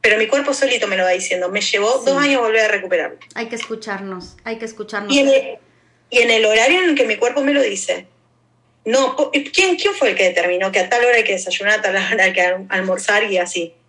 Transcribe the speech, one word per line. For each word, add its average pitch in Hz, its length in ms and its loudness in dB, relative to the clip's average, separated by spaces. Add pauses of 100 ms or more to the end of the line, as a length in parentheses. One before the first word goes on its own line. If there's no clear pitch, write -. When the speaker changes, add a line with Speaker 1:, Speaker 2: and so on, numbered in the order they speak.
Speaker 1:
Pero 214 160 2
mi 220 100 2
cuerpo 285 260 0
solito 247 340 0
me 190 100 -2
lo 185 60 0
va 185 80 2
diciendo. 180 380 -2
Me 202 120 -4
llevó 214 380 0
Speaker 2:
Sí. 240 80 -6
Speaker 1:
dos 277 140 2
años 277 200 2
volver 220 200 2
a 214 80 2
recuperarlo. 180 480 -2 (180)
Speaker 2:
Hay 226 120 -8
que 233 80 -10
escucharnos, 196 880 -10
hay 226 140 -8
que 226 80 -12
escucharnos. 214 480 -6
Speaker 1:
Y 285 60 4
en 277 100 4
el, 269 280 2 (520)
y 247 100 2
en 233 120 2
el 220 140 4
horario 240 380 4
en 349 60 4
el 294 60 2
que 262 100 2
mi 214 120 -4
cuerpo 247 260 0
me 285 100 2
lo 285 80 2
dice. 196 460 -4 (760)
No, 262 320 2
po-, 302 160 0
¿quién, 359 440 0
quién 403 180 -2
fue 262 160 0
el 180 60 -2
que 196 80 0
determinó 180 480 0
que 196 80 0
a - 100 -2
tal 240 160 2
hora 240 120 4
hay 226 60 2
que 202 100 0
desayunar, 196 460 -2
a - 40 -6
tal 190 120 0
hora 202 280 0
hay 185 100 2
que 190 80 0
al-, 185 280 0
almorzar 185 600 0
y 185 60 0
así? 175 380 -4 (140)